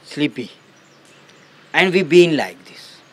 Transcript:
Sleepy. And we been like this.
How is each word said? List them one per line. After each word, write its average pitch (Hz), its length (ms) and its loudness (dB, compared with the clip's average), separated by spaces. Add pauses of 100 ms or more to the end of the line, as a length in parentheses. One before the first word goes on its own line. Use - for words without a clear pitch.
Sleepy. 139 460 -8 (1200)
And 175 220 0
we 190 80 0
been 165 340 4
like 92 300 -8
this. - 320 -20 (140)